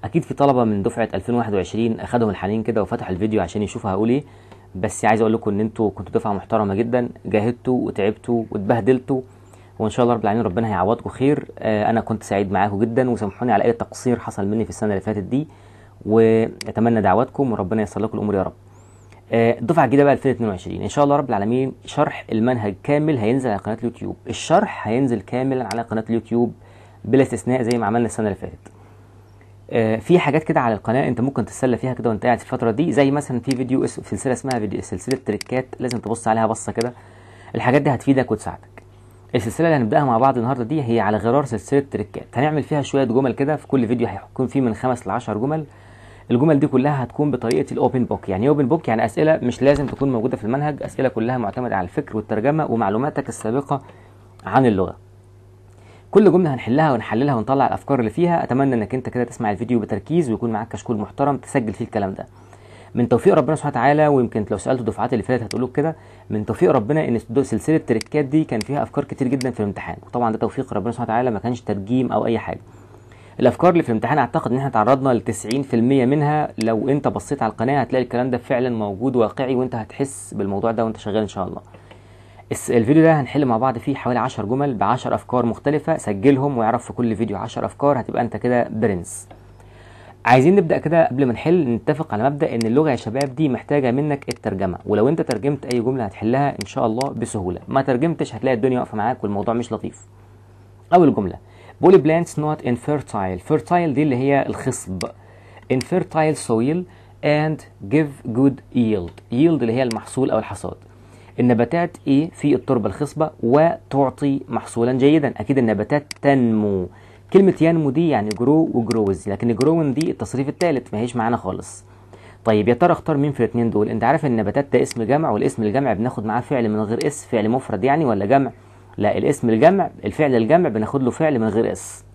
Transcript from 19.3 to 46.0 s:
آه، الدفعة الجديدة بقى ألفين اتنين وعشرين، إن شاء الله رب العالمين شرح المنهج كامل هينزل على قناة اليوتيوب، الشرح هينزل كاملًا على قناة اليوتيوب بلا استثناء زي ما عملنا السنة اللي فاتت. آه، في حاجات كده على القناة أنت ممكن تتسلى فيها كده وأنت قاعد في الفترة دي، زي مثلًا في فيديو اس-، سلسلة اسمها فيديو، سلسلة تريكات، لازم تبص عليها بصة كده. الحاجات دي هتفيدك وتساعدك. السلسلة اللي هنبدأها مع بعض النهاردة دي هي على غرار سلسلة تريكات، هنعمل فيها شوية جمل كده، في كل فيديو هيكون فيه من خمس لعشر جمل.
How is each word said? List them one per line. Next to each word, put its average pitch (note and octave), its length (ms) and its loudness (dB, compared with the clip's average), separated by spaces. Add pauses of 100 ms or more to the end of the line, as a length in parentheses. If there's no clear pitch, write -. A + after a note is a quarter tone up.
آه، A#2 280 2
الدفعة D#3 260 2
الجديدة C#3+ 180 4
بقى C#3+ 100 6
ألفين B2+ 180 0
اتنين A2+ 180 -2
وعشرين، F#2 320 -8
إن G2+ 80 -6
شاء D3 140 0
الله C#3+ 120 4
رب C#3+ 140 -2
العالمين A#2+ 420 0 (140)
شرح - 460 -4
المنهج A2 520 0
كامل D3 340 0
هينزل B2 320 0
على G2+ 100 -2
قناة G#2+ 180 -6
اليوتيوب، A2 380 -8 (140)
الشرح - 580 0
هينزل A#2 340 0
كاملًا B2+ 520 -4
على A#2 80 -4
قناة A2+ 280 -4
اليوتيوب A2+ 440 0 (520)
بلا A#2+ 160 4
استثناء B2+ 400 0
زي A#2+ 160 0
ما A2+ 80 -2
عملنا A#2 200 2
السنة A2 220 -2
اللي G2 120 -2
فاتت. - 320 -14 (1000)
آه، A2 240 2
في E3+ 240 2
حاجات D3+ 240 0
كده D#3 160 0
على A#2 140 2
القناة A2+ 340 0
أنت B2 140 -2
ممكن C3 240 -2
تتسلى B2 320 -2
فيها B2+ 160 -4
كده A#2+ 160 -2
وأنت G#2+ 160 -4
قاعد A#2+ 120 2
في - 60 -12
الفترة B2+ 280 -2
دي، D3 200 0
زي C3+ 200 2
مثلًا C#3+ 280 -4
في C3+ 120 -4
فيديو B2+ 340 0
اس-، - 40 -4
سلسلة - 440 -6
اسمها B2 260 -4
فيديو، F#2+ 220 -6
سلسلة A2+ 440 -6
تريكات، B2 400 -4 (140)
لازم B2 180 -4
تبص G#2+ 300 -4
عليها A2+ 180 2
بصة A2 260 -4
كده. A#2 220 -4 (600)
الحاجات - 260 2
دي D3 80 0
هتفيدك C3 420 0
وتساعدك. - 520 -8 (520)
السلسلة A#2 320 0
اللي D#3+ 100 4
هنبدأها C3+ 280 2
مع A#2+ 120 2
بعض C3 200 4
النهاردة B2 260 -2
دي C#3+ 200 -2
هي A#2 160 2
على G#2+ 180 2
غرار A#2+ 280 2
سلسلة A#2+ 460 -2
تريكات، - 420 -8
هنعمل D3 300 0
فيها D3+ 180 -2
شوية C3+ 220 0
جمل B2 300 2
كده، C#3+ 220 -2
في - 120 -14
كل B2+ 200 2
فيديو A#2 200 0
هيكون F#2+ 400 -6
فيه C#3 140 0
من A#2+ 120 0
خمس B2 340 -4
لعشر G#2+ 300 -4
جمل. D3 280 -4 (680)